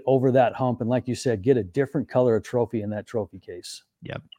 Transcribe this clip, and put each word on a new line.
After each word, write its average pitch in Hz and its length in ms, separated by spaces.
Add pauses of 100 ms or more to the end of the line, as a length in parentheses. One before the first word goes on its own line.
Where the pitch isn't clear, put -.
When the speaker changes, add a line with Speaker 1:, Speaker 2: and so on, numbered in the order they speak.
Speaker 1:
over 131 260
that 123 220
hump 123 260
and, 117 100
like 127 200
you 117 60
said, 110 260
get 127 160
a 110 60
different 131 440
color 123 300
of 104 60
trophy 117 400
in 101 80
that 104 140
trophy 98 340
case. - 440 (220)
Speaker 2:
Yep, - 160 (180)